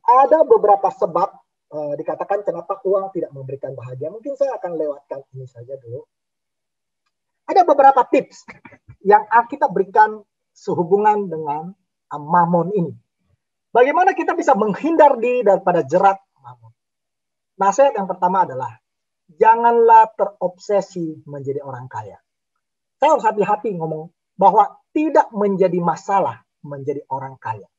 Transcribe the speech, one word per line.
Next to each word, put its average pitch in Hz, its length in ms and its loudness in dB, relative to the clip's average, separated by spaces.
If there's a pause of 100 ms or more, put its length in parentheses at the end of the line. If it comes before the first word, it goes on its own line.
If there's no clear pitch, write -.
ada 254 380 4 (100)
beberapa 202 400 4
sebab, 175 480 -4 (340)
eh, 190 300 -8
dikatakan 175 400 -6
kenapa 180 440 -8
uang 190 280 -2
tidak 156 240 -8
memberikan 135 400 -12
bahagia. 127 320 -12
Mungkin 226 320 -12
saya 262 160 -2
akan 180 200 -10
lewatkan 147 440 -8 (160)
ini 131 80 -16
saja 123 320 -18
dulu. 123 280 -16 (1400)
Ada 370 240 2
beberapa 269 400 4
tips - 400 -2 (560)
yang 208 240 4
Alkitab 294 400 0
berikan 214 560 0 (320)
sehubungan 202 720 0
dengan, 156 480 -10 (360)
eh, 147 80 -12
mamon 170 520 0
ini. 170 200 -4 (800)
Bagaimana 320 480 2
kita 330 160 -4
bisa 302 240 0
menghindar 277 640 2
diri 247 240 -2
daripada 180 400 0
jerat 190 320 2 (240)
mamon? 120 320 -20 (800)
Nasihat 196 400 2
yang 190 160 -6
pertama 180 320 0
adalah, 127 320 -6 (560)
janganlah 226 880 4
terobsesi 180 1040 -6
menjadi 143 400 -10
orang 127 240 -14
kaya. 107 320 -14 (800)
Saya 302 160 2
harus 233 80 -2
hati-hati 208 560 -2
ngomong 160 320 -8 (240)
bahwa 202 400 2 (160)
tidak 302 400 0
menjadi 190 480 0
masalah 170 640 -4 (240)
menjadi 143 480 -10
orang 135 240 -12
kaya. 107 400 -14